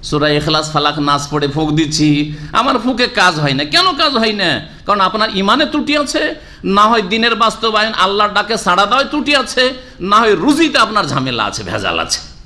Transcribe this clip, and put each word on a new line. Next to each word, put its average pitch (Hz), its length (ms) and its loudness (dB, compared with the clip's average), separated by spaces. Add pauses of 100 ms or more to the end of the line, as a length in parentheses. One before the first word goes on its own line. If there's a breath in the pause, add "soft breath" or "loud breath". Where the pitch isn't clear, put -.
সূরা 151 260 -2
ইখলাস, 151 440 -2
ফালাক, 147 260 0
নাস 143 320 0
পড়ে 147 180 -2
ফুঁক 151 240 -2
দিচ্ছি, 151 600 0 (200 loud breath)
আমার 254 260 2
ফুঁকে 240 280 0
কাজ 185 280 2
হয় 147 200 0
না। 143 100 -2
কেন 359 320 0
কাজ 311 160 0
হয় 226 200 0
না? 170 280 -2 (260 loud breath)
কারণ 202 140 0
আপনার 214 360 0
ইমানে 220 300 2
ত্রুটি 294 320 -2
আছে, 294 360 -2 (300 loud breath)
না 196 180 4
হয় 220 200 4
দিনের 226 320 0
বাস্তবায়ন 220 580 0
আল্লাহর 202 400 0
ডাকে 214 240 -2
সাড়া 196 300 2
দেওয়ায় 254 220 0
ত্রুটি 294 280 0
আছে, 254 380 0 (260 loud breath)
না 202 160 2
হয় 220 180 4
রুজিতে 277 440 4
আপনার 214 280 2
ঝামেলা 131 380 -2
আছে, 101 180 -6
ভেজাল 95 360 -4
আছে 80 220 -4 (260)